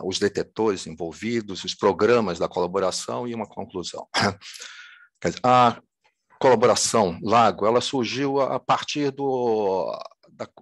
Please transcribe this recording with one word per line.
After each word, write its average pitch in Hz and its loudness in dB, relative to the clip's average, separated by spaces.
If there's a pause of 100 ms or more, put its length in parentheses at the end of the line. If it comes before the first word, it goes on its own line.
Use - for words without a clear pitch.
os 92 -4
detetores 101 -2
envolvidos, 90 -8
os 90 -8
programas 104 2
da 85 -2
colaboração 95 -2
e 117 -6
uma 113 -8
conclusão. 92 -12
<clears throat> - -8
Quer 87 0
dizer, - -6
a 123 4 (600)
colaboração 113 4
Lago, 104 4
ela 117 2
surgiu 135 -2
a, 131 -2
a - -2
partir 139 -2
do, 110 -2 (360)
da, - -12 (140)